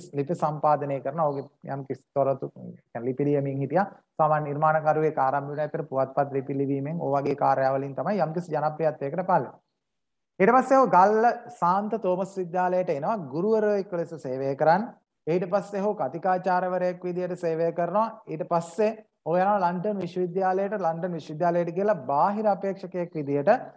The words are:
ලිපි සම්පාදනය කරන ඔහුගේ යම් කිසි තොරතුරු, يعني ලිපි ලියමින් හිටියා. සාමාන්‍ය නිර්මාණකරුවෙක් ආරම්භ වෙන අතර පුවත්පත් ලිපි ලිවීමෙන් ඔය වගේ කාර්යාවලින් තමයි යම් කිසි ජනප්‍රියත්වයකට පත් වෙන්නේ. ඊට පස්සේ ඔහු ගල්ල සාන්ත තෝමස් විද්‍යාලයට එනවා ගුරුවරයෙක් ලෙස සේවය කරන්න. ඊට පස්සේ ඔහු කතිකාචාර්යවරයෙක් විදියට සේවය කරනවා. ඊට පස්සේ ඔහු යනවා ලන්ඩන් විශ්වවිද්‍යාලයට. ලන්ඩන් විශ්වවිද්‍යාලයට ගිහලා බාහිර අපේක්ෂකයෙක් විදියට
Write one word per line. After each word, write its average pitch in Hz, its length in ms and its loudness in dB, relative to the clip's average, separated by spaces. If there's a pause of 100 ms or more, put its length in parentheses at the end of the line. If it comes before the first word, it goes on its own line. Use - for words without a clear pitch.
ලිපි 139 260 -2
සම්පාදනය 147 640 0
කරන 139 200 -6
ඔහුගේ 139 300 -2 (160)
යම් 139 200 -8
කිසි 131 240 -8
තොරතුරු, 135 420 -2 (340)
يعني 117 200 -10
ලිපි 131 200 -2
ලියමින් 139 320 0
හිටියා. 147 300 0 (260)
සාමාන්‍ය 151 320 2
නිර්මාණකරුවෙක් 151 720 2
ආරම්භ 139 320 0
වෙන 147 100 -6
අතර 151 240 -4
පුවත්පත් 135 500 -2
ලිපි 139 200 -4
ලිවීමෙන් 139 460 -2
ඔය 139 120 -2
වගේ 139 240 0
කාර්යාවලින් 135 600 0
තමයි 180 240 -2
යම් 160 140 0
කිසි 175 180 -6
ජනප්‍රියත්වයකට 151 680 -2
පත් 185 100 -6
වෙන්නේ. 143 240 2 (840)
ඊට 202 120 6
පස්සේ 254 260 6
ඔහු 262 120 6
ගල්ල 202 360 6 (260)
සාන්ත 202 460 0
තෝමස් 185 360 -2
විද්‍යාලයට 180 560 -2
එනවා 165 280 -2 (100)
ගුරුවරයෙක් 208 680 0
ලෙස 170 240 -6
සේවය 135 380 -4
කරන්න. 156 280 4 (440)
ඊට 175 180 0
පස්සේ 190 360 -2
ඔහු 208 140 0
කතිකාචාර්යවරයෙක් 180 1080 -2
විදියට 180 340 -4
සේවය 165 340 0
කරනවා. 175 360 0 (160)
ඊට 156 200 -8
පස්සේ 208 540 -2 (220)
ඔහු 160 180 -2
යනවා 196 240 2
ලන්ඩන් 180 380 -2
විශ්වවිද්‍යාලයට. 185 760 -2
ලන්ඩන් 175 380 -2
විශ්වවිද්‍යාලයට 170 600 -2
ගිහලා 202 280 0
බාහිර 185 440 2
අපේක්ෂකයෙක් 185 680 -4
විදියට 143 380 0 (260)